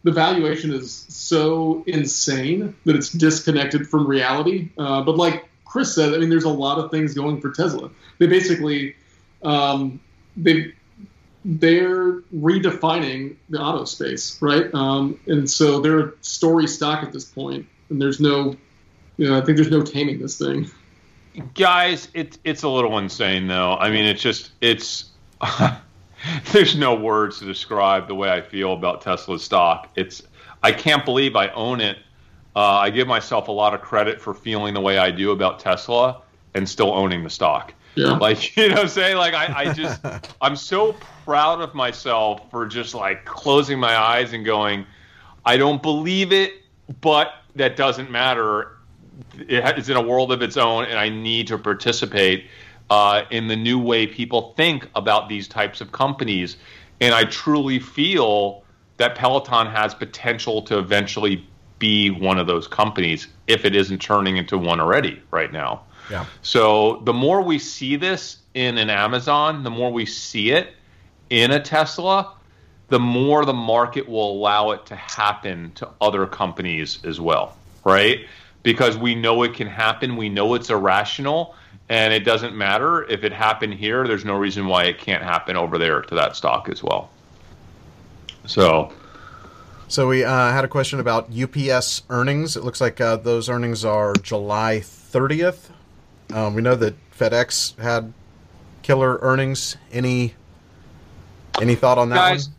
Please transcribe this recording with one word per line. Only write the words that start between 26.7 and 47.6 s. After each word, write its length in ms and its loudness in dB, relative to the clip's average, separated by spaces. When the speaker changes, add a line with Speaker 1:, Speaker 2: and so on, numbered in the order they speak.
Speaker 2:
no 200 2
words 440 0
to 60 -14
describe 640 0
the 80 -6
way 160 -2
I 100 0
feel 320 -4
about 280 -2
Tesla 360 -4
stock. 580 2
It's, 280 -8
I 80 6
can't 340 0
believe 300 0
I 140 2
own 300 -4
it. 200 -2
Uh, 40 2
I 300 4
give 180 0
myself 420 -2
a 20 -6
lot 240 2
of 60 -10
credit 380 -2
for 140 -8
feeling 400 -6
the 80 -2
way 160 2
I 140 4
do 180 -2
about 300 0
Tesla 640 0
and 120 -2
still 240 0
owning 320 0
the 60 -12
stock. 420 -2
Speaker 1:
Yeah. 240 2
Speaker 2:
Like, 400 0
<laughs> 0 -
you 120 6
know 60 2
what 80 4
I'm 60 -2
saying? 280 0
Like, 180 0
I, 180 -2
I 40 -2
just, 280 -6
Speaker 3:
<laughs> 200 -14
Speaker 2:
I'm 140 0
so 400 -2
proud 360 2
of 140 -10
myself 760 -2
for 160 -6
just, 300 -10
like, 300 -6
closing 540 0
my 160 2
eyes 380 2
and 120 -10
going, 400 0
"I 120 6
don't 240 2
believe 500 0
it, 220 2
but 300 4
that 200 0